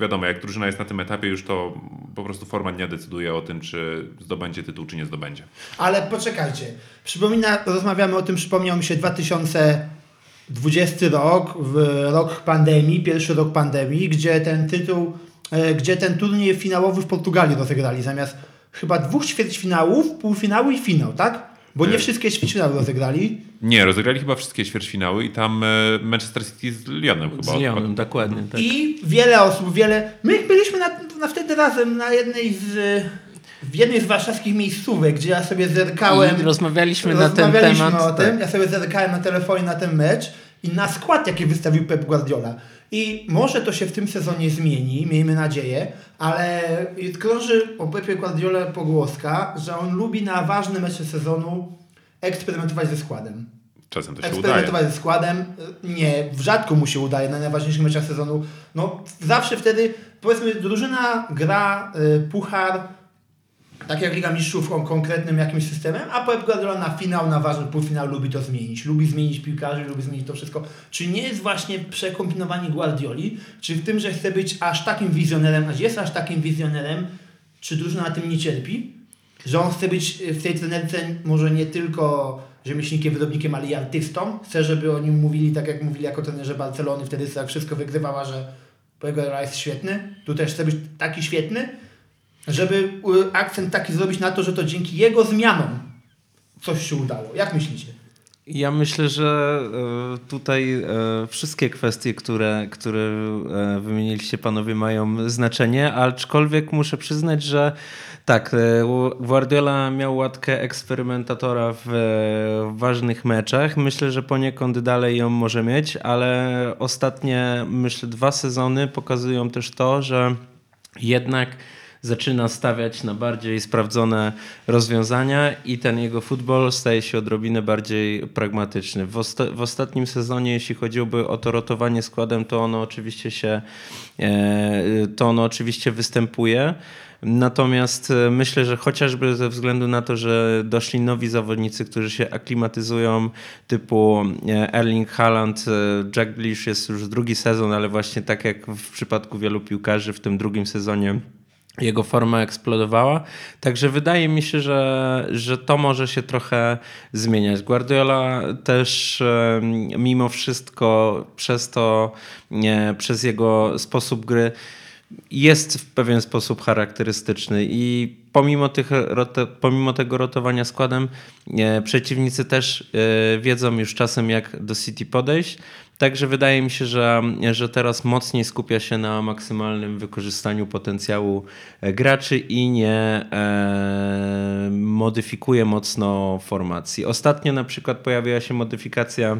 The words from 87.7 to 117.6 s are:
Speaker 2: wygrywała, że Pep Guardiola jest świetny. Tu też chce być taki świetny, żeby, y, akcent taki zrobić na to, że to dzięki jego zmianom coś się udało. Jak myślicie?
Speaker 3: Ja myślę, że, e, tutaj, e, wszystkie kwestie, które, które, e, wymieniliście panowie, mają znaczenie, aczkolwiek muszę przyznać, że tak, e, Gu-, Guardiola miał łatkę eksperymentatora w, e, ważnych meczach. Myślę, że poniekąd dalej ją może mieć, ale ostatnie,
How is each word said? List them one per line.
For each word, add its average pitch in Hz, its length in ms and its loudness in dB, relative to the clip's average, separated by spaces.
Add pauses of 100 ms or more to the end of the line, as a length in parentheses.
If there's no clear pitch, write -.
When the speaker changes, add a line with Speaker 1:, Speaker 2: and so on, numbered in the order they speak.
Speaker 2:
wygrywała, 143 480 -4
że 131 220 -8 (540)
Pep 147 140 -4
Guardiola 139 280 -2
jest 135 140 -8
świetny. 190 580 -8 (100)
Tu 147 100 -4
też 151 180 -2
chce 165 120 -4
być 156 120 0 (220)
taki 160 240 -4
świetny, 170 460 -4 (800)
żeby, 185 280 0
y, 190 560 2
akcent 190 400 -2
taki 190 200 -2
zrobić 185 280 0
na 185 100 0
to, 185 120 0
że 175 100 -2
to 175 120 -2
dzięki 165 320 -4
jego 220 280 6
zmianom 208 540 2 (840)
coś 156 240 -4
się 151 100 -4
udało. 123 380 -6
Jak 190 200 -2
myślicie? 151 320 -4 (600)
Speaker 3:
Ja 143 240 -2
myślę, 151 380 2
że, 147 520 2 (540)
e, 123 40 -8 (100)
tutaj, 131 440 0
e, 120 140 -2 (400)
wszystkie 143 440 -4
kwestie, 113 440 -2
które, 107 560 -2
które, 110 280 -6
e, 107 840 -2
wymieniliście 107 580 -2
panowie, 110 360 -2
mają 110 560 0
znaczenie, 120 640 2
aczkolwiek 147 800 2
muszę 151 240 0
przyznać, 156 460 0
że 143 300 2 (520)
tak, 117 300 4
e, 117 300 4
Gu-, 127 320 0 (100)
Guardiola 135 640 4
miał 135 260 -2
łatkę 131 440 -2
eksperymentatora 123 1120 -4 (120)
w, 123 80 -12
e, 110 880 0
ważnych 120 460 0
meczach. 127 520 2
Myślę, 139 360 0
że 131 100 -2
poniekąd 131 560 -2
dalej 123 380 2
ją 120 140 2
może 117 320 2
mieć, 139 340 0
ale 123 840 0
ostatnie, 127 880 -2